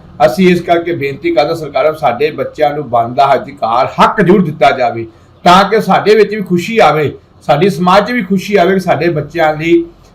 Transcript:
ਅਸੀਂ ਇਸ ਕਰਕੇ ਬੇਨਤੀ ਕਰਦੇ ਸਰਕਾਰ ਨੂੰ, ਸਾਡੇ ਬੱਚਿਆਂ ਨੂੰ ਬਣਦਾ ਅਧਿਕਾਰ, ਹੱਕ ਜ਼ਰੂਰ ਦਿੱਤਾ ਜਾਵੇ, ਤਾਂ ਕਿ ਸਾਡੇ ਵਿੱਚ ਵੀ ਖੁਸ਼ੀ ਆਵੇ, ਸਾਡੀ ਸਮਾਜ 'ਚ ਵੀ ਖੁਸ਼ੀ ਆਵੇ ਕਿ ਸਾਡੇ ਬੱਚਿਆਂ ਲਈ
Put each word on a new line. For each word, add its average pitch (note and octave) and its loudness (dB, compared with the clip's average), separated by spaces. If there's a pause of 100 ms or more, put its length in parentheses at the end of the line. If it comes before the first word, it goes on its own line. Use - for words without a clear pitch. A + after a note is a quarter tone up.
(260)
ਅਸੀਂ F#3 2
ਇਸ F3 2
ਕਰਕੇ E3+ -2
ਬੇਨਤੀ C#3 -4
ਕਰਦੇ D3+ 0
ਸਰਕਾਰ C#3+ -4
ਨੂੰ, D#3 2
ਸਾਡੇ D3 -2
ਬੱਚਿਆਂ C#3+ -4
ਨੂੰ C#3+ -8
ਬਣਦਾ B2+ 0
ਅਧਿਕਾਰ, A#2+ -2 (100)
ਹੱਕ A#3 2
ਜ਼ਰੂਰ F#3+ 4
ਦਿੱਤਾ D3 2
ਜਾਵੇ, A#2 -2 (380)
ਤਾਂ F#3 6
ਕਿ A3 0
ਸਾਡੇ F3+ 2
ਵਿੱਚ G3+ 2
ਵੀ G#3+ -6
ਖੁਸ਼ੀ G3 -4
ਆਵੇ, D3+ 2 (240)
ਸਾਡੀ D#3+ 2
ਸਮਾਜ F3+ 0
'ਚ B3 -4
ਵੀ A#3+ -2
ਖੁਸ਼ੀ F#3+ -2
ਆਵੇ F#3+ 2
ਕਿ F#3+ 0
ਸਾਡੇ D#3+ -2
ਬੱਚਿਆਂ D3+ -2
ਲਈ E3+ 0 (300)